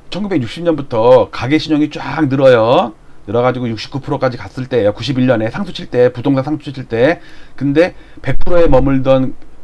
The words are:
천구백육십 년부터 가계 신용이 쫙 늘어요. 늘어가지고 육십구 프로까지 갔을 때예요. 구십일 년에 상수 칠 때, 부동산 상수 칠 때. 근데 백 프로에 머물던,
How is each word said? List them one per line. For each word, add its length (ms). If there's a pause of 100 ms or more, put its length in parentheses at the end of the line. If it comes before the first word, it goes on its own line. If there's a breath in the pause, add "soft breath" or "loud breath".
(100)
천구백육십 540
년부터 680
가계 280
신용이 320
쫙 380
늘어요. 680 (320 soft breath)
늘어가지고 420
육십구 320
프로까지 360
갔을 300
때예요. 260
구십일 340
년에 240
상수 220
칠 140
때, 260
부동산 300
상수 300
칠 160
때. 320 (340 loud breath)
근데 400 (280 loud breath)
백 160
프로에 280
머물던, 680 (300)